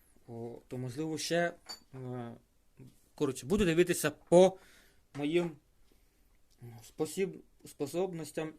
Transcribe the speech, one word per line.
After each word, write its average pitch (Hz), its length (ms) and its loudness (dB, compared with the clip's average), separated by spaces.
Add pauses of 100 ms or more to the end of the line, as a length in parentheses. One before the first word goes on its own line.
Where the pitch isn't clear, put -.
(280)
о, 117 400 -12
то 127 100 -10
можливо 139 400 -6
ще, 170 360 0 (400)
е, 123 380 -10 (840)
коротше, 139 300 -4
буду 202 200 2
дивитися 170 460 2
по 180 460 6 (560)
моїм 160 380 0 (1300)
спосіб-, 160 600 -4 (220)
способностям 160 920 -6